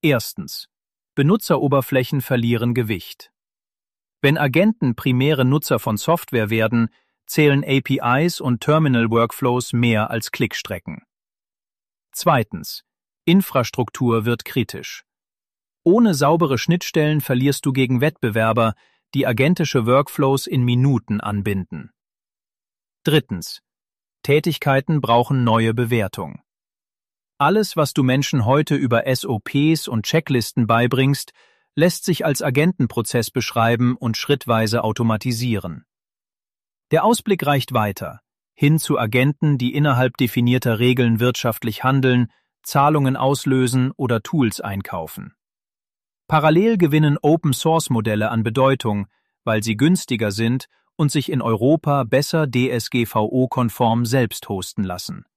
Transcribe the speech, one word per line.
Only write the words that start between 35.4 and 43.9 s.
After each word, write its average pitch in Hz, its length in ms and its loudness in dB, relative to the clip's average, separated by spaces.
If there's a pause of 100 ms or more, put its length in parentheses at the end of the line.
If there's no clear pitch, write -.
Der 156 120 2
Ausblick 208 440 0
reicht 139 260 0
weiter, 104 480 -4 (320)
hin 151 260 2
zu - 200 -2
Agenten, 135 580 0
die 123 180 -2
innerhalb 131 440 0
definierter 120 640 0
Regeln 123 380 2
wirtschaftlich 120 640 -2
handeln, 127 480 2 (320)
Zahlungen 143 540 2
auslösen 131 760 0